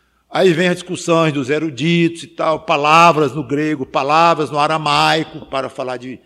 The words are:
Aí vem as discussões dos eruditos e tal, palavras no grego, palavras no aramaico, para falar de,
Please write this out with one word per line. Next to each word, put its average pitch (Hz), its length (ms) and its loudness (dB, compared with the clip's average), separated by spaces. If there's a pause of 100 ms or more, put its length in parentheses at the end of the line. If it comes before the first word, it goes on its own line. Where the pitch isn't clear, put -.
(300)
Aí 170 240 4
vem 180 160 2
as 175 60 0
discussões 165 580 0
dos 135 160 -4
eruditos 160 720 0
e - 40 -20
tal, 160 340 -2
palavras 151 760 4
no 151 100 -6
grego, 143 400 -2
palavras 156 640 0
no 147 80 -6
aramaico, 151 880 0
para 135 200 -6
falar 127 300 -8
de, 123 280 -14